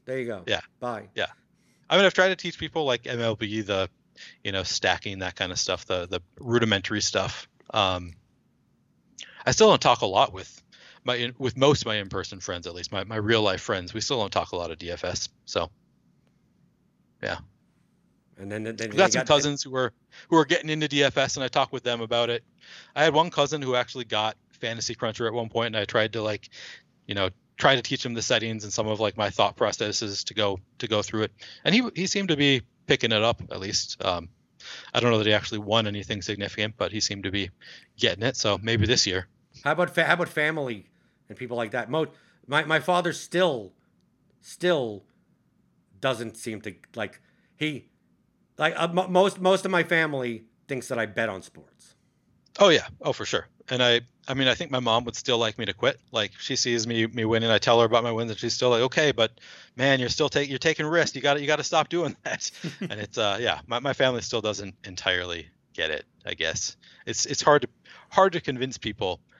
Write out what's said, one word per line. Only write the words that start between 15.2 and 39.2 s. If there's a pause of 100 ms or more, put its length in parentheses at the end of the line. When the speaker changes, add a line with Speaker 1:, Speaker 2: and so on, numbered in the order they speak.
Speaker 2:
So, (1500)
yeah. (1000)
Speaker 1:
And
then,
then
Speaker 2:
I've
Speaker 1:
they
Speaker 2:
got
some
Speaker 1:
got
Speaker 2:
cousins
who
are, (380)
who
are
getting
into
D
F
S,
and
I
talk
with
them
about
it. (520)
I
had
one
cousin
who
actually
got (140)
Fantasy
Cruncher
at
one
point,
and
I
tried
to,
like, (580)
you
know, (280)
try
to
teach
him
the
settings
and
some
of,
like,
my
thought
processes
to
go, (200)
to
go
through
it. (340)
And
he, (120)
he
seemed
to
be (260)
picking
it
up, (100)
at
least.
Um, (640)
I
don't
know
that
he
actually
won
anything
significant,
but
he
seemed
to
be (480)
getting
it.
So
maybe
this
year. (360)